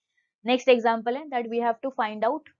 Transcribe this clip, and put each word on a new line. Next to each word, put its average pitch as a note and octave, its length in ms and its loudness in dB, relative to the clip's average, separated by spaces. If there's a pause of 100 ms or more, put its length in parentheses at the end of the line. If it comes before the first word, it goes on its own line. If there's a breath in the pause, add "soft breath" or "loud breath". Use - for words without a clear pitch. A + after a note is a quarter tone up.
(440)
Next B3+ 240 2
example A#3 480 2
है D#4 140 -10
that A#3+ 200 -4
we A#3 100 -2
have A#3 200 0
to C4+ 140 -6
find G#3+ 300 -4
out D4 240 -2 (120)